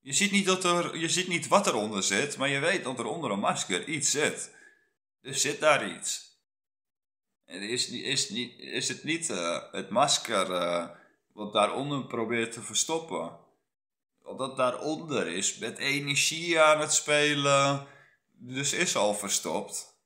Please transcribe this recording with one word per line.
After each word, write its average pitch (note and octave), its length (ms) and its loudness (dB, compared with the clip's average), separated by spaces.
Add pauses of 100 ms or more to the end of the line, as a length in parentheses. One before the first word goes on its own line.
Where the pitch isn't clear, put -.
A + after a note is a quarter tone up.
Je C3+ 120 -10
ziet G3+ 180 4
niet G3+ 160 4
dat F#3 180 2
er, F3 320 2
je E3 120 -2
ziet F3 200 0
niet E3+ 200 -2
wat G3 180 6
eronder G#2+ 360 0
zit, C#3 340 0
maar C3+ 120 0
je C#3 100 0
weet F3 260 0
dat B2 140 -6
er A2+ 80 -4
onder A#2+ 240 -4
een G2+ 100 0
masker A#2+ 480 -2
iets D3+ 220 -2
zit. - 460 -2 (640)
Er C#3 140 -12
zit - 260 0
daar C3 300 4
iets. - 460 -10 (1080)
En F#2 180 -10
is A#2+ 260 -2
ni-, A#2+ 140 -10
is C3+ 260 -2
ni-, A#2+ 280 -8
is E2 320 -6
het - 160 -8
niet, E3 260 -4
eh, E2+ 420 -4
het F#2+ 180 -8
masker, G#2+ 640 2
eh, F2 360 0 (440)
wat G#2 200 -10
daaronder B2+ 540 0
probeert A2+ 460 -2
te A#2+ 100 -12
verstoppen? F#2+ 760 -4 (840)
Wat - 160 -14
dat C3 180 -6
daaronder C3+ 720 -2
is, F2 320 -4
met A2+ 200 -8
energie C#3+ 840 0
aan D3+ 200 8
het D3+ 120 0
spelen, C#3+ 920 4 (460)
dus C3 400 -6
is - 240 0
al G#2 180 2
verstopt. - 920 -4